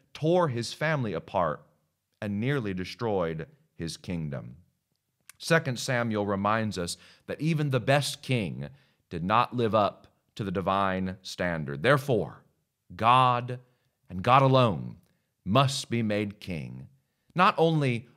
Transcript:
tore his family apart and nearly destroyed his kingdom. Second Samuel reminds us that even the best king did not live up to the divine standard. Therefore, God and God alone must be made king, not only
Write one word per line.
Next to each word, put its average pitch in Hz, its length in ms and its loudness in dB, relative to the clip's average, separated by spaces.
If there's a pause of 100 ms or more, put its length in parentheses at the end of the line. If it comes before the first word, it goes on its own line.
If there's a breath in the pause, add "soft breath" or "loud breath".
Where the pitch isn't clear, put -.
(120)
tore 170 360 2
his 120 260 -4
family 139 400 -2
apart 82 520 -2 (540)
and 101 180 -4
nearly 117 360 -2
destroyed 90 760 -2 (260)
his 82 220 -8
kingdom. 69 600 -8 (840)
Second 160 400 0
Samuel 117 480 -2
reminds 104 500 0
us 87 220 -6 (300 loud breath)
that 95 120 -8
even 151 300 0
the 131 100 2
best 135 400 0
king 78 480 -4 (400 soft breath)
did 85 160 -8
not 113 320 0
live 113 180 2
up 104 320 2 (280)
to 113 100 -6
the 98 80 -4
divine 92 680 0
standard. 78 600 -4
Therefore, 120 600 0 (500)
God 123 640 2 (520)
and 92 120 -6
God 127 200 6
alone 117 560 4 (480)
must 135 420 2
be 117 140 0
made 104 380 -2
king, 65 480 -10 (460)
not 185 220 2
only 147 500 2 (100)